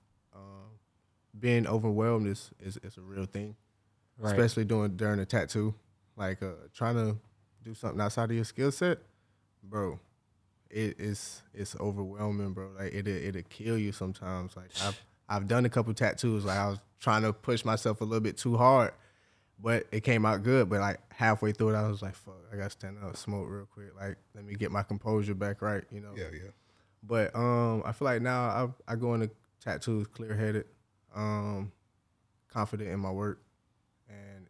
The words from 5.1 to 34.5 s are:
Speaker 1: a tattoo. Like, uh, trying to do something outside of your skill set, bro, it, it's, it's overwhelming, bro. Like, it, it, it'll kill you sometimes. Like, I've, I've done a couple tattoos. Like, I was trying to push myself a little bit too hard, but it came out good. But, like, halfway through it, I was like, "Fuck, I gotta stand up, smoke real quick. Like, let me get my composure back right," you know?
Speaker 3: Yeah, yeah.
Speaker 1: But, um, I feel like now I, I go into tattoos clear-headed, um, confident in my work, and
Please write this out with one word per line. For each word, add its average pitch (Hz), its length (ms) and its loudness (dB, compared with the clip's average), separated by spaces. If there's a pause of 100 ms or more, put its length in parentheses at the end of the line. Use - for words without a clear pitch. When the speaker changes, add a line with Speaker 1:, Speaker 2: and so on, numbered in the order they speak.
Speaker 1:
a 95 60 0
tattoo. 107 480 0 (420)
Like, 95 280 -4
uh, 95 80 -4 (220)
trying 120 220 0
to 110 220 2 (460)
do 113 100 -14
something 104 260 -4
outside 110 300 0
of 117 60 0
your 113 100 0
skill 135 260 0
set, 180 280 0 (640)
bro, 98 360 -4 (680)
it, 107 300 -4
it's, - 420 -6 (120)
it's 101 260 -10
overwhelming, 101 720 -4
bro. 95 240 -10
Like, 95 160 -6
it, 98 140 -4
it, 92 180 -2
it'll 92 240 -4
kill 113 280 -2
you 104 140 0
sometimes. 92 640 -6
Like, 92 140 -18 (140)
I've, 101 160 -4 (280)
I've 101 200 0
done 120 180 4
a 120 40 2
couple 117 260 2
tattoos. 110 500 2
Like, 98 120 2
I 101 120 2
was 98 100 -4 (200)
trying 110 240 4
to 110 100 4
push - 320 -2
myself 110 360 2
a - 20 0
little 110 180 0
bit 107 160 -2
too 120 200 2
hard, 123 340 8 (680)
but 113 320 0
it 110 100 0
came 113 240 4
out 104 180 4
good. 123 260 6
But, 98 120 2
like, 101 180 0 (120)
halfway 107 400 4
through 110 180 2
it, 110 80 4
I 107 100 2
was 101 160 -2
like, 95 120 -8
"Fuck, 95 200 -20 (160)
I 104 60 -10
gotta 101 120 -6
stand 98 340 -12
up, 95 140 -8
smoke 101 320 -4
real 101 160 -10
quick. 101 300 -20
Like, 98 220 -8 (180)
let 104 100 -14
me 101 100 -10
get 104 160 -2
my 98 120 0
composure 104 520 0
back 101 280 -4
right," 104 280 -2
you 104 100 -12
know? 104 140 -18
Speaker 3:
Yeah, 95 160 -8
yeah. 90 200 -14 (500)
Speaker 1:
But, 110 340 0
um, 120 500 2
I 107 60 -2
feel 143 140 -4
like 120 160 2
now 123 500 0 (160)
I, 113 60 -4
I - 20 0
go 120 200 0
into 110 140 0 (300)
tattoos 104 480 -2
clear-headed, 107 580 -2 (500)
um, 104 560 -2 (800)
confident 107 400 -4
in 98 80 -2
my 98 120 -2
work, 98 300 -4 (680)
and 101 400 -20